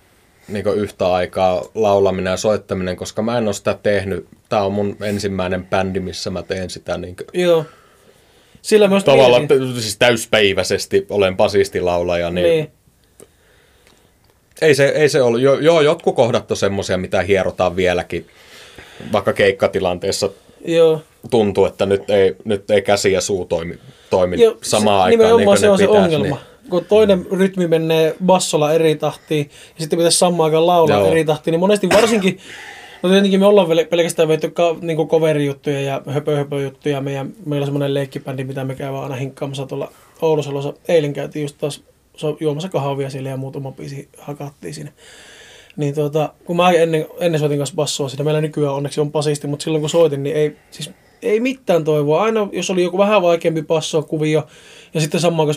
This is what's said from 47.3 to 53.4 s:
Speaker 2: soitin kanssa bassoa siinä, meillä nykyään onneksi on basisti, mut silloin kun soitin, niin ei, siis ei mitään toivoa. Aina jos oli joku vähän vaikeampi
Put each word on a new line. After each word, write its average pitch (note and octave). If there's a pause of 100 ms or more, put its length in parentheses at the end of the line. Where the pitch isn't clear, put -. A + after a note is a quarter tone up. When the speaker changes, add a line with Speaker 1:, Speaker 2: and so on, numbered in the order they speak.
Speaker 2:
soitin D3
kanssa C#3+
bassoa C#3+
siinä, C3
meillä D3+
nykyään D3
onneksi C#3+
on D3
basisti, D3
mut C#3+
silloin D#3
kun D3+
soitin, C#3+
niin D3
ei, D3+ (160)
siis D3+ (320)
ei G#3+
mitään A3+
toivoa. D3+
Aina A3
jos F3+
oli F3+
joku F3+
vähän G3+
vaikeampi E3+